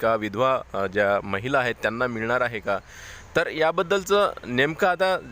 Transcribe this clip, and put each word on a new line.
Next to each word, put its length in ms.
का, 140
विधवा, 480
अ, 120
ज्या 400
महिला 320
आहेत 240
त्यांना 240
मिळणार 340
आहे 200
का? 180
तर 100
याबद्दलचं 880
नेमकं 420
आता 300